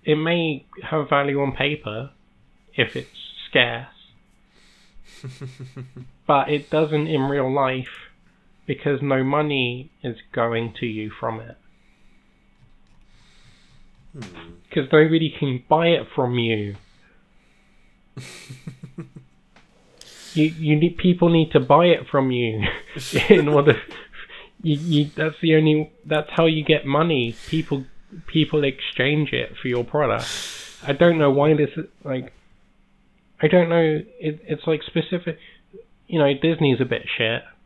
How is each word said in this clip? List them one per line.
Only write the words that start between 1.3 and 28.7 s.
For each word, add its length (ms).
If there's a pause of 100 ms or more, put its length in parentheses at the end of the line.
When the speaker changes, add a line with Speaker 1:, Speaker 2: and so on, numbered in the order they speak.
Speaker 1:
on 140
paper 560 (640)
if 200
it's 140 (400)
scarce, 380 (1400)
Speaker 2:
<laughs> 1040
Speaker 1:
but 220
it 200
doesn't 380
in 160
real 280
life 580 (580)
because 340
no 220
money 680 (140)
is 140 (160)
going 460
to 60
you 240 (100)
from 200
it. 180 (2500)
Speaker 2:
Hmm. 380 (200)
Speaker 1:
'Cause 200
nobody 460
can 320
buy 180
it 280
from 220
you. 380 (1400)
Speaker 2:
<laughs> 60 (2000)
Speaker 1:
You, 100
you 320
need, 200
people 320
need 220
to 80
buy 260
it 240
from 220
you 320 (320)
<laughs> 340
in 180
order. 320 (840)
You, 140
you, 380
that's 280
the 120
only, 360 (140)
that's 260
how 160
you 160
get 240
money. 480 (140)
People, 360 (400)
people 380
exchange 680